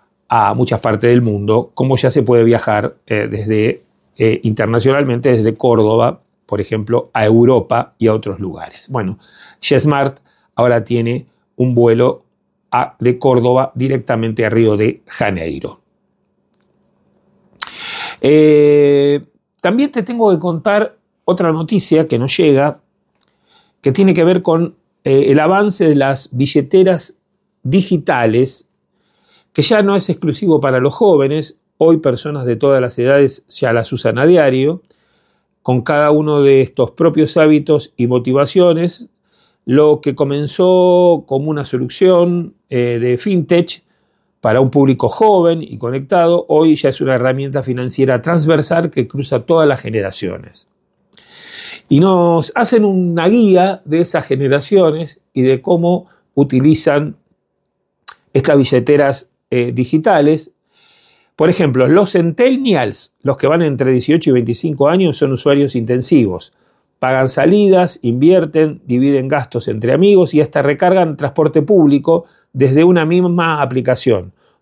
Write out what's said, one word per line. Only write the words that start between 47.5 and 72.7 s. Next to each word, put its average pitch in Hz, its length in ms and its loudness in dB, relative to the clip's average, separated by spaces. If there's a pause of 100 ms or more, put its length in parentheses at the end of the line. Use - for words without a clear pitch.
financiera 127 600 -2
transversal 165 680 0
que 131 180 -4
cruza 135 380 -6
todas 160 220 2
las 131 140 -2
generaciones. 98 840 -8 (1200)
Y 139 100 4
nos 175 560 2
hacen 226 300 2
una 175 420 0
guía 196 560 2
de 156 160 -2
esas 170 260 -2
generaciones 147 920 0 (140)
y 131 80 -2
de 131 200 2
cómo 175 460 -2 (260)
utilizan 143 840 0 (1160)
estas 143 240 2
billeteras, 139 720 0 (200)
eh, 123 240 -4
digitales. 156 800 0 (840)
Por 165 140 0
ejemplo, 135 400 0
los 185 240 2
centennials, 190 1080 -2
los 131 140 -2
que - 120 -2
van 165 140 2
entre 131 300 0
dieciocho 147 380 0
y 131 40 4
veinticinco 131 540 -2
años, 175 300 0
son 135 160 -2
usuarios 143 420 0
intensivos. 120 800 -2 (460)
Pagan 131 280 0
salidas, 180 760 2
invierten, 156 800 0
dividen 131 420 0
gastos 135 400 -6
entre 110 240 -2
amigos 180 420 4
y 147 60 2
hasta 147 220 0
recargan 160 560 0
transporte 147 440 -2
público 160 600 2 (300)
desde 135 320 2